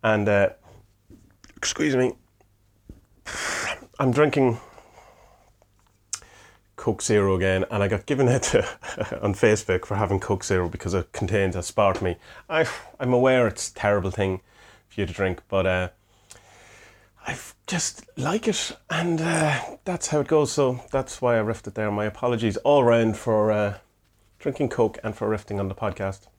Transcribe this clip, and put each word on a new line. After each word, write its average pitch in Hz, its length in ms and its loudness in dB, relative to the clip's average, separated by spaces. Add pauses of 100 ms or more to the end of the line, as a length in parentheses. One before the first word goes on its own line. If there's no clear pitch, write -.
And, 107 240 2
uh, 101 220 4 (1040)
excuse 151 400 -2
me, 127 180 2 (1800)
I'm 131 140 2
drinking 131 480 2 (2250)
Coke - 260 -4
Zero 98 340 4
again, 95 360 2
and 104 100 0
I 101 60 2
got 101 180 -2
given 135 220 2
it 127 280 2
<laughs> - 680 -4
on 104 120 0
Facebook 104 520 2
for 101 100 -6
having 98 240 0
Coke 98 240 -4
Zero 90 260 0
because 87 240 -6
it 90 200 -4
contains 98 420 -2
aspartame. 92 640 0 (320)
I, 160 180 2 (320)
I'm 127 140 0
aware 127 340 4
it's - 220 -6
a - 40 -18
terrible 101 380 0
thing 95 300 -2 (480)
for - 120 -8
you 90 60 -2
to 85 60 -8
drink, 95 340 -2
but, 95 180 0
uh, 92 240 0 (1400)
I - 120 -8 (280)
just - 400 -6 (120)
like 175 300 -2
it, - 260 -2 (160)
and, 165 320 0
uh, 156 380 0 (260)
that's 180 220 -6
how 151 120 0
it 135 80 -2
goes, 151 240 2
so 127 300 0 (100)
that's 135 300 -4
why 120 180 4
I 107 40 0
riffed 107 240 -4
it 104 80 -12
there. 107 140 -2
My 104 160 -2
apologies 113 520 -2
all 143 260 4
round 117 340 4
for, 107 340 2
uh, 104 260 0 (600)
drinking 139 320 -2
Coke 110 340 0
and 107 120 -4
for 104 140 -4
riffing 104 300 -4
on 98 100 -2
the 95 60 -6
podcast. 98 520 -6 (120)